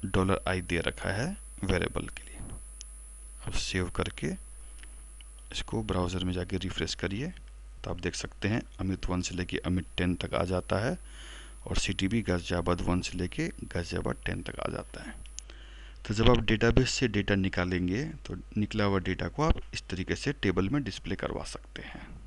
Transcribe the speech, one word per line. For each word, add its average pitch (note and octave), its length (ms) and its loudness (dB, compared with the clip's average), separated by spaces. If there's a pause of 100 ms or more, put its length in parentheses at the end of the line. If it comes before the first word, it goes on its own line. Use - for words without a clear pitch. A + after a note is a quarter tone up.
डॉलर F#2+ 420 6
आई F#2 140 2
दे F2 180 2
रखा - 300 0
है B2+ 280 0 (260)
वेरिएबल F#2 440 2
के - 160 -10
लिए। - 160 -14 (1080)
अब - 60 -4
सेव - 360 2
करके - 380 0 (1200)
इसको - 320 -2
ब्राउज़र F#2 400 2
में F#2 100 2
जाके F2+ 240 0
रिफ्रेश F2 380 -2
करिए, G2 320 -2 (560)
तो - 60 -4
आप F2 100 -2
देख F2 160 -2
सकते - 320 -4
हैं G#2 140 2 (180)
अमित F#2+ 280 0
वन F2+ 140 2
से - 140 -4
लेके F2 220 0
अमित F2 280 2 (120)
टेन F2+ 180 4
तक - 180 -4
आ C2 100 4
जाता F#2 420 2
है E3 120 0 (720)
और - 100 2
सिटी F#2+ 300 2
भी A2+ 140 2
गाजियाबाद F2 600 2
वन F2+ 200 4
से - 160 -4
लेके F2+ 300 0
गाजियाबाद - 680 -2 (100)
टेन F2+ 160 0
तक - 180 -8
आ - 120 -2
जाता - 320 -8
है। - 300 -10 (760)
तो A2+ 60 0
जब A2+ 160 8
आप A#2+ 80 10
डेटाबेस A#2 520 6
से - 180 2
डेटा G2+ 280 4
निकालेंगे, F#2 680 2
तो D#3 300 -8 (220)
निकला G#2+ 260 2
हुआ G2 160 6
डेटा F2+ 280 0
को C#3 160 0
आप D#3+ 120 2 (180)
इस - 140 -8
तरीके F2+ 280 -2
से - 180 -2
टेबल F#2+ 360 0
में C#3+ 140 0
डिस्प्ले G2+ 320 -6
करवा - 280 -4
सकते - 380 -10
हैं। - 260 -12 (200)